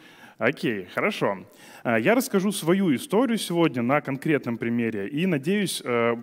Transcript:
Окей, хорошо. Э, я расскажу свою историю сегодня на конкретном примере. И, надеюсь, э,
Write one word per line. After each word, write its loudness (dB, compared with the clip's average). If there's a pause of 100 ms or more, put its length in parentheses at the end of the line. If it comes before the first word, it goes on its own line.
(380)
Окей, -2
хорошо. 0 (480)
Э, 2
я 4
расскажу 0
свою 2
историю 0
сегодня 0
на 2
конкретном -2
примере. -2
И, -2
надеюсь, 0
э, 2